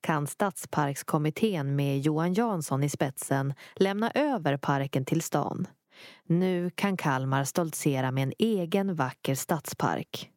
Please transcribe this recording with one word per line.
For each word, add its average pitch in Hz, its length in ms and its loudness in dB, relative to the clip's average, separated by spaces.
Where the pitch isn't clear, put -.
kan 147 260 0
stadsparkskommittén 151 1500 0
med 139 240 2
Johan 156 340 2
Jansson 180 480 0
i 147 60 2
spetsen 139 640 -2
lämna 202 340 2
över 226 460 0
parken 139 480 0
till 160 180 0
stan. - 440 -2
Nu 180 440 2
kan 196 260 0
Kalmar 135 480 0
stoltsera 139 640 0
med 131 120 0
en 135 160 0
egen 196 560 0
vacker 135 400 -2
stadspark. - 1040 -2